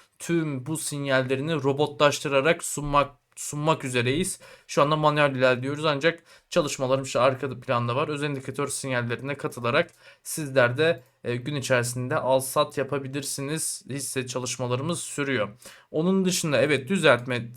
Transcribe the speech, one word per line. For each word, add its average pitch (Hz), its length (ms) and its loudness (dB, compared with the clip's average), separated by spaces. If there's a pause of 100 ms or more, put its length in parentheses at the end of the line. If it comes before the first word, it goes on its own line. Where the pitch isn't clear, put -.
(180)
tüm 151 480 -2
bu 156 100 -4
sinyallerini 135 800 0
robotlaştırarak 143 1080 2
sunmak, 143 460 0 (260)
sunmak 151 480 -2
üzereyiz. 127 560 -2 (260)
Şu - 160 2
anda 151 140 2
manuel 147 380 4
ilerliyoruz 127 500 2
ancak 156 380 0 (280)
çalışmalarım 135 540 0
işte 131 140 -2
arkada 127 420 2
planda 120 360 0
var. 151 120 -2
Özel 147 220 -4
indikatör 135 380 -4
sinyallerine 123 640 -4
katılarak 139 560 -2 (320)
sizler 131 540 2
de, 165 260 2 (220)
e, 120 120 -4
gün 135 180 -6
içerisinde 127 600 0
al 131 240 2
sat 147 380 -2
yapabilirsiniz. 139 1080 -4
Hisse 127 380 -6
çalışmalarımız 127 760 -4
sürüyor. 131 480 -2 (420)
Onun 185 340 2
dışında 165 380 2
evet, 135 260 2
düzeltme 123 680 2